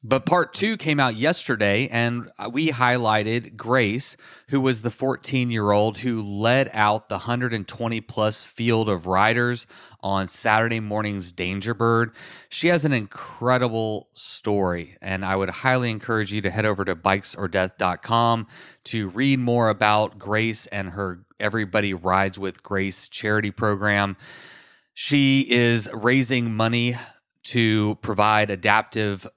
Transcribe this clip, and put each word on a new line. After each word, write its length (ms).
But 240
part 280
two 240
came 200
out 200
yesterday, 720
and 400
we 180
highlighted 880
Grace, 580
who 140
was 200
the 100
fourteen-year-old 1040
who 240
led 500
out 380
the 80
hundred 360
and 140
twenty 320
plus 420
field 460
of 200
riders 600
on 300
Saturday 500
morning's 540
Danger 400
Bird. 400
She 220
has 160
an 80
incredible 1200
story, 880
and 240
I 100
would 140
highly 420
encourage 400
you 120
to 60
head 160
over 200
to 100
bikes 400
or 140
death 280
dot 240
com 460
to 240
read 300
more 280
about 500
Grace 500
and 240
her 340
Everybody 520
Rides 460
with 240
Grace 460
charity 420
program. 640
She 560
is 440
raising 640
money 400
to 480
provide 540
adaptive 880